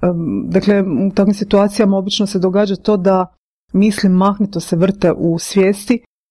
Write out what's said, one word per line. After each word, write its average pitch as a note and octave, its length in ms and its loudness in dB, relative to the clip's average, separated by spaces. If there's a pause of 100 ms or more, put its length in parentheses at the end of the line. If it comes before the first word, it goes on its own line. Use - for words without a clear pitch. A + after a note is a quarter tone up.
Em, E3+ 460 -2
dakle, G3 340 2
u F#3+ 320 0
takvim G3+ 200 2
situacijama G3+ 640 0
obično G3+ 300 -2
se G3 120 -4
događa F#3+ 380 0
to G#3 200 0
da F#3 300 0 (460)
misli G3+ 360 2
mahnito G3 520 0
se - 160 -4
vrte G3 360 0
u E3+ 260 -2
svijesti G3+ 680 0 (260)